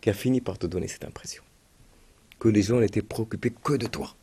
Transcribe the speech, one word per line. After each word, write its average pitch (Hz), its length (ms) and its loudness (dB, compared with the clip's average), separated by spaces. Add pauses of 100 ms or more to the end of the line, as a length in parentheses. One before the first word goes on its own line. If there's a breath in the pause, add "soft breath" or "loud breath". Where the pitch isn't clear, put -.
Qui - 100 2
a 98 40 2
fini 127 260 2
par 92 180 -6
te 92 80 -4
donner 90 220 -2
cette - 160 -12
impression. - 380 -14 (960)
Que 113 100 4
les 104 140 6
gens 117 180 2
n'étaient 107 220 2
préoccupés 113 480 -4
que - 240 -2
de 117 120 -2
toi. - 360 -8